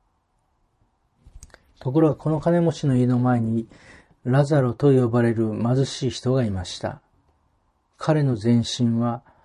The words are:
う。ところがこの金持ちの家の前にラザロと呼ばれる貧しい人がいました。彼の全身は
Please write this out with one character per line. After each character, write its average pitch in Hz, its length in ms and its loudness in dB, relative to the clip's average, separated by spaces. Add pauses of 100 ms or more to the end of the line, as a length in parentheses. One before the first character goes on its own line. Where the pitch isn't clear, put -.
(1400)
う。 - 60 -20 (320)
と 131 120 -6
こ 143 100 0
ろ 160 80 6
が 139 60 -2
こ - 140 -6
の 156 100 0
金 170 220 2
持 165 100 2
ち 151 160 -4
の 131 80 2
家 123 100 2
の 123 140 2
前 123 220 2
に 113 260 -4 (560)
ラ 135 220 2
ザ 143 160 2
ロ 123 120 0
と 143 200 2
呼 127 160 4
ば 120 140 2
れ 117 100 2
る 110 180 -2
貧 117 340 0
し 131 220 -6
い - 40 -2
人 123 220 -4
が 131 120 0
い 107 60 -4
ま 92 120 -6
し - 160 -14
た。 101 220 -10 (1040)
彼 151 180 2
の 131 120 0
全 117 320 2
身 117 320 -2
は 120 240 -4 (220)